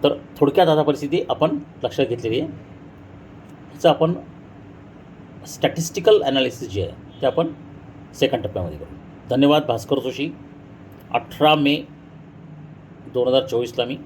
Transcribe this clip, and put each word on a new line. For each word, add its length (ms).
तर 100
थोडक्यात 320
आता 140
परिस्थिती 460
आपण 300
लक्षात 240
घेतलेली 340
आहे. 80
हिचं 160
आपण 260
स्टॅटिस्टिकल 760
ॲनालिसिस 480
जे 120
आहे 380
ते 60
आपण 260
सेकंड 300
टप्प्यामध्ये 340
करू. 160
धन्यवाद. 340
भास्कर 340
जोशी, 380
अठरा 400
मे 300
दोन 160
हजार 180
चोवीसला 380
मी 200